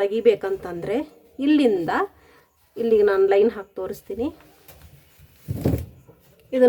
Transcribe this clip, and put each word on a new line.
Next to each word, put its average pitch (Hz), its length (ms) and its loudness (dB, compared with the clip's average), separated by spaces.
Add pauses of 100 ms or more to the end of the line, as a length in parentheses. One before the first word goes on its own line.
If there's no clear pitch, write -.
ತೆಗಿಬೇಕಂತಂದರೆ 196 960 -2 (500)
ಇಲ್ಲಿಂದ 233 440 2 (840)
ಇಲ್ಲಿಗೆ 220 340 2
ನಾನು 196 240 2
ಲೈನ್ 220 220 4
ಹಾಕಿ 196 240 -16
ತೋರಿಸ್ತೀನಿ. 196 480 -8 (2250)
ಇದು 254 160 4